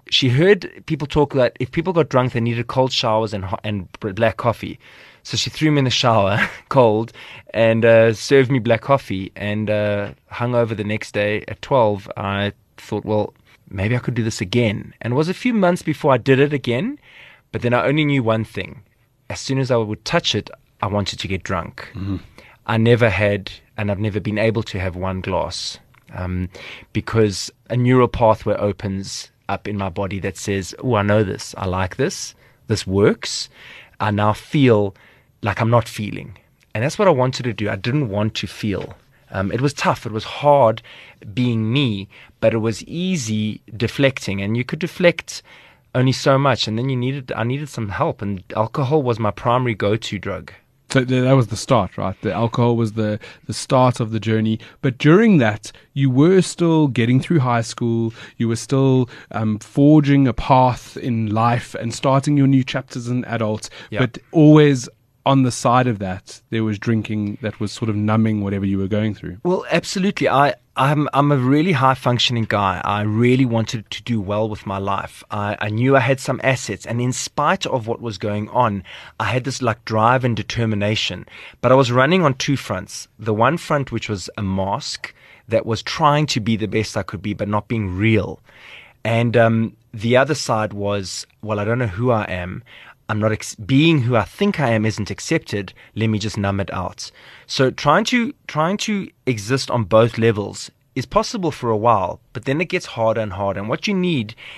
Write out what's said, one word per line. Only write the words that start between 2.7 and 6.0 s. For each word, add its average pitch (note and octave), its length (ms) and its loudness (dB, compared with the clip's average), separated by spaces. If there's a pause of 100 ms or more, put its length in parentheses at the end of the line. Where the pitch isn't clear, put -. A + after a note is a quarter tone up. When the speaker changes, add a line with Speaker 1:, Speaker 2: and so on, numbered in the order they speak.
Speaker 1:
showers A2 420 0
and F#2+ 100 -4
hot, F#2 180 -6
and G#2 280 -6 (100)
br-, G#2 120 -6
black A2 240 0
coffee. - 420 -4 (460)
So - 120 -6
she - 140 -4
threw D#3 220 0
me D3 80 4
in C3 40 4
the B2 60 0
shower, G#2+ 480 2 (180)